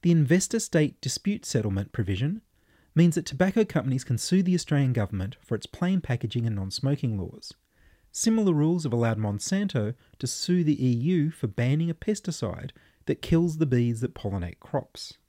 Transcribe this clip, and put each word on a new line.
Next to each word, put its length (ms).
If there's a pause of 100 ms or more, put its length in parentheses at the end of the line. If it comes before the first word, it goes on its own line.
The 80
investor 480
state 420
dispute 440
settlement 480
provision 500 (500)
means 200
that 140
tobacco 360
companies 400
can 140
sue 240
the 140
Australian 360
government 480
for 140
its 140
plain 340
packaging 460
and 80
non-smoking 600
laws. 380 (580)
Similar 420
rules 320
have 80
allowed 260
Monsanto 760 (240)
to 80
sue 380
the 200
E 60
U 400
for 160
banning 460
a 20
pesticide 760 (340)
that 160
kills 380
the 80
bees 340
that 140
pollinate 440
crops. 680